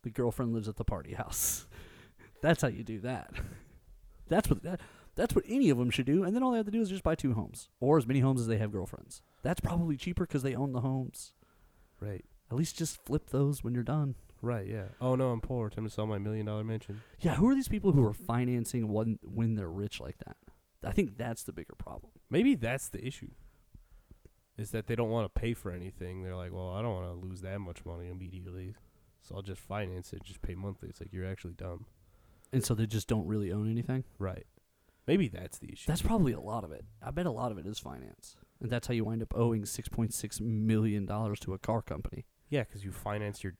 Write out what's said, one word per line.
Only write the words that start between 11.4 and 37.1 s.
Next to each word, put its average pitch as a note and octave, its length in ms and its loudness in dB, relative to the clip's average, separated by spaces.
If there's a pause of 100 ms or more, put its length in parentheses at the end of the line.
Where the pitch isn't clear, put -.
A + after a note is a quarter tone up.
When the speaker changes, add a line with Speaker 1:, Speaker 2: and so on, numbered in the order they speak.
Speaker 2:
Right. G2+ 260 -8 (240)
Speaker 1:
At A#2 80 -2
least D#3+ 200 -2
just E3 280 -4
flip - 240 0
those C#3 340 2
when A#2+ 100 -2
you're A#2+ 100 0
done. C#3 320 0 (260)
Speaker 2:
Right, A#2 260 -2
yeah. G2+ 200 -4 (120)
"Oh, B2+ 160 4
no, B2+ 160 4
I'm A2+ 100 0
poor. A#2+ 280 -2
Time A2+ 140 -4
to A2 60 -4
sell G#2+ 180 -2
my G#2 100 0
million G#2+ 300 -2
dollar G#2+ 160 -2
mansion." A2 380 -4 (180)
Speaker 1:
Yeah, D#3+ 160 4
who F#3+ 140 6
are C#4 60 6
these C4+ 120 0
people G3+ 240 4
who C#3 120 8
are G#2 100 6
financing A#2+ 760 0
when, A2 320 2
when A#2 320 2
they're F#2+ 140 -2
rich G2+ 300 -4
like C2 260 -10
that? - 120 -16 (460)
I G2+ 80 -4
think B2 260 4
that's A#2 260 -4
the - 100 -8
bigger - 240 -12
problem. - 340 -12 (180)
Speaker 2:
Maybe A3+ 260 6
that's B2 340 -4
the - 160 -8
issue, - 260 -10 (1300)
is G#2+ 140 -8
that A2 160 -2
they A#2 80 0
don't A#2 160 2
wanna A2+ 180 2
pay A#2 240 0
for - 180 -6
anything. F2+ 520 -8
They're F#2 120 -6
like, F2+ 180 -6
"Well, F#2 180 -6
I G2 100 -4
don't A2+ 140 -2
wanna F2+ 180 -6
lose F#2 280 -8
that F#2+ 180 -6
much F2 260 -10
money F2 240 -8
immediately, F#2 640 -10 (480)
so - 140 -16
I'll G2 60 -8
just F#2+ 200 -10
finance F#2 520 -6
it, - 100 -12
just - 180 -14
pay F2+ 140 -4
monthly." F#2+ 340 -6
It's - 120 -16
like, F2+ 120 -12
you're F#2 160 -6
actually F2+ 240 -8
dumb. F2+ 320 -10 (680)
Speaker 1:
And B2+ 120 4
so A#2+ 120 4
they A2 100 4
just G#2+ 220 0
don't G#2+ 180 2
really G2+ 260 0
own G#2+ 160 0
anything? A#2+ 360 0 (160)
Speaker 2:
Right. F#2 260 -4 (640)
Maybe E3 200 6
that's F#2 300 -8
the - 160 -12
issue. - 140 -6
Speaker 1:
That's D#3 160 2
probably F3+ 300 6
a - 60 -2
lot G#2+ 240 -4
of D#2 80 -10
it. - 140 -12 (160)
I - 80 -6
bet E3 160 0